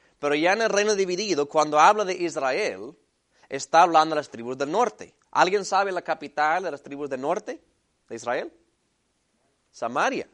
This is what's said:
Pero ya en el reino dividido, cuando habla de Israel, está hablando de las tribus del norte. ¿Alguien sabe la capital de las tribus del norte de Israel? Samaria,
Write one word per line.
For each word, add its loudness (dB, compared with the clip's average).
Pero -2
ya 2
en -2
el 2
reino 2
dividido, -2
cuando 0
habla 6
de -4
Israel, -4
está 4
hablando 4
de -2
las -10
tribus -10
del -4
norte. -2
¿Alguien 2
sabe 0
la -4
capital -2
de -6
las -12
tribus -10
del -6
norte -4
de -12
Israel? -6
Samaria, -4